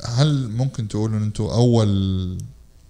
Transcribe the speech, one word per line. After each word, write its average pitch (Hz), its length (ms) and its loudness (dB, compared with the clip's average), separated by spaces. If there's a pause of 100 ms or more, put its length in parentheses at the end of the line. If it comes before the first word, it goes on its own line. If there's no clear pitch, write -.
هل 135 440 0
ممكن 117 400 -4
تقولوا 107 300 -2
ان 107 40 -2
انتوا 107 320 -2
اول 98 840 2 (520)